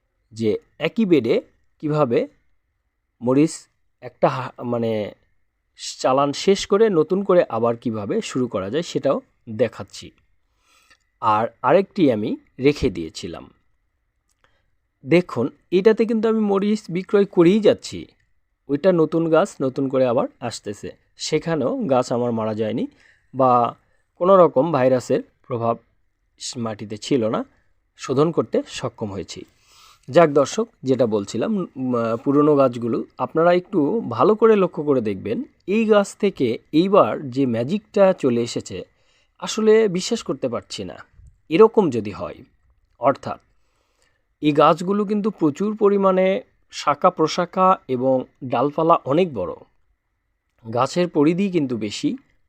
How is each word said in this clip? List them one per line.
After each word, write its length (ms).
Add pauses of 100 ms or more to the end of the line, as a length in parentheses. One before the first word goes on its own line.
(340)
যে 160 (380)
একই 180
বেডে 300 (480)
কিভাবে 360 (1040)
মরিচ 320 (500)
একটা 320
হা-, 200 (160)
মানে, 200 (1080)
চালান 280 (140)
শেষ 160 (120)
করে 140 (140)
নতুন 240
করে 260
আবার 240 (100)
কিভাবে 380
শুরু 260
করা 260
যায়, 180
সেটাও 260 (440)
দেখাচ্ছি। 460 (1160)
আর 240 (160)
আরেকটি 500
আমি 180 (300)
রেখে 300
দিয়েছিলাম। 560 (1600)
দেখুন, 440 (220)
এটাতে 340
কিন্তু 240
আমি 100
মরিচ 500
বিক্রয় 360
করেই 340
যাচ্ছি। 460 (640)
ওইটা 220
নতুন 380
গাছ, 200 (120)
নতুন 280
করে 160
আবার 220 (120)
আসতেছে। 500 (280)
সেখানেও 600
গাছ 340
আমার 200
মারা 220
যায়নি 340 (480)
বা 400 (400)
কোনো 220
রকম 340
ভাইরাসের 500 (260)
প্রভাব 300 (600)
স-, 180
মাটিতে 400
ছিল 320
না, 160 (520)
শোধন 340
করতে 360
সক্ষম 440
হয়েছি। 340 (640)
যাক 200
দর্শক, 380 (160)
যেটা 220
বলছিলাম, 520
উম, 380
আহ, 200
পুরনো 400
গাছগুলো 480 (140)
আপনারা 360
একটু 560
ভালো 260
করে 200
লক্ষ্য 280
করে 180
দেখবেন। 420 (240)
এই 180
গাছ 320
থেকে 400 (140)
এইবার 580
যে 160
ম্যাজিকটা 680
চলে 280
এসেছে, 440 (540)
আসলে 480
বিশ্বাস 360
করতে 260
পারছি 340
না, 220 (440)
এরকম 400
যদি 220
হয়। 260 (640)
অর্থাৎ 400 (1040)
এই 100
গাছগুলো 540
কিন্তু 240
প্রচুর 480
পরিমাণে 640 (300)
শাখা 380
প্রশাখা 800
এবং 360 (200)
ডালপালা 520 (100)
অনেক 280
বড়, 200 (1200)
গাছের 340
পরিধি 420
কিন্তু 280
বেশি, 400 (320)